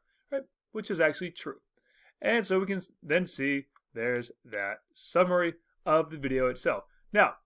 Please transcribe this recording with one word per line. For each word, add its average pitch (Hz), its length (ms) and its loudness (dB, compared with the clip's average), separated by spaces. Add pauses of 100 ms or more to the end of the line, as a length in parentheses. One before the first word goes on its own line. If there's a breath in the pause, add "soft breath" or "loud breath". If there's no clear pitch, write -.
(320)
right? 277 120 -4 (280)
Which 220 180 -8
is 180 100 0
actually 165 320 2
true. - 300 -12 (580 soft breath)
And 226 260 2
so 190 140 2
we 196 60 0
can 196 120 -2
s-, - 140 -10 (100)
then 165 260 0
see 139 400 -2 (260)
there's 120 380 -4 (140)
that 104 360 -6 (120)
summary 175 640 0 (280)
of 156 280 2
the 156 60 -12
video 131 300 0
itself. 123 360 -2 (280)
Now, 208 340 4